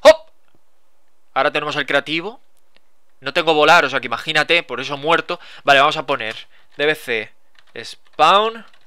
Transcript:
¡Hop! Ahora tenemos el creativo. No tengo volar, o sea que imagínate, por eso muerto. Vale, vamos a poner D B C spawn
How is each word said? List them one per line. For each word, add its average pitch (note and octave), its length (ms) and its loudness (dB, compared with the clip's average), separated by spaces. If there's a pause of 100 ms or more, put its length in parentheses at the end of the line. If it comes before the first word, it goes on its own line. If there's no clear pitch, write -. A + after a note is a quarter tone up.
¡Hop! - 280 6 (1040)
Ahora C#3 180 -2
tenemos D3 260 -6
el C#3+ 80 -6
creativo. D#3+ 560 -6 (800)
No C3+ 120 -10
tengo E3 200 0
volar, D3+ 320 4
o C3+ 40 -6
sea C3 120 -4
que B2+ 60 -8
imagínate, D#3 560 -2
por B2 180 -10
eso C#3 160 -8
muerto. D#3+ 420 -2 (240)
Vale, C#3 160 4
vamos D3 160 2
a D#3 100 -8
poner A#2 300 -6 (400)
D C#3+ 100 -4
B D#3 100 -2
C A#2 380 -8 (480)
spawn G#3 840 -2 (220)